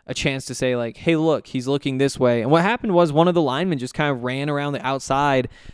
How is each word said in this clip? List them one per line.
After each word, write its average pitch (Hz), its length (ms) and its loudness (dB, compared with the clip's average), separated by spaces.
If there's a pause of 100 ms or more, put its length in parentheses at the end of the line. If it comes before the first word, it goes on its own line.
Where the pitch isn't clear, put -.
a 127 80 -8
chance 135 340 -4
to 131 60 -8
say, 127 220 0
like, 117 220 -6
"Hey, 165 180 2
look, 156 320 0
he's 127 180 -6
looking 139 320 -2
this 135 220 0
way." 120 220 2
And 123 100 0
what 165 100 6
happened 214 320 -2
was 170 200 4
one 165 160 6
of 170 60 2
the 175 60 2
linemen 151 360 0
just 123 160 -6
kinda 147 200 0
ran 131 360 -4
around 143 240 -2
the 131 120 -6
outside 135 640 0 (260)